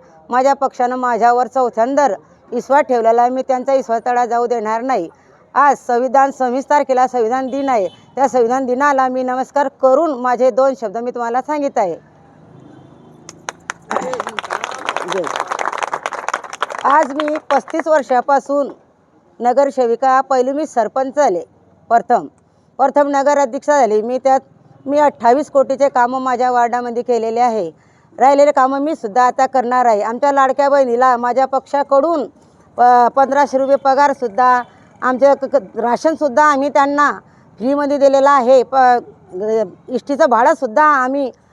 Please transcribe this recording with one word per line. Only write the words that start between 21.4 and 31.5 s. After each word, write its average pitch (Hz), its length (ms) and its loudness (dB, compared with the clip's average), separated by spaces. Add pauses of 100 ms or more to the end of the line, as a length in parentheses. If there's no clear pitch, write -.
प्रथम, - 380 0 (500)
प्रथम 277 300 2
नगराध्यक्ष 277 600 0
झाले. 233 340 2
मी 240 160 -4
त्यात 262 220 2 (460)
मी 285 140 0
अठ्ठावीस 277 500 2
कोटीचे 269 400 0
कामं 254 320 -2
माझ्या 254 300 -2
वार्डामध्ये 240 520 -2
केलेले 226 360 -2
आहे. 220 320 0 (480)
राहिलेले 277 320 4
कामं 269 280 0
मी 294 160 -4
सुद्धा 233 280 -2
आता 247 220 2
करणार 254 400 0
आहे. 214 160 2
आमच्या 240 300 -2
लाडक्या 269 380 2
बहिणीला 262 480 2
माझ्या 247 280 -2
पक्षाकडून 277 840 -2 (500)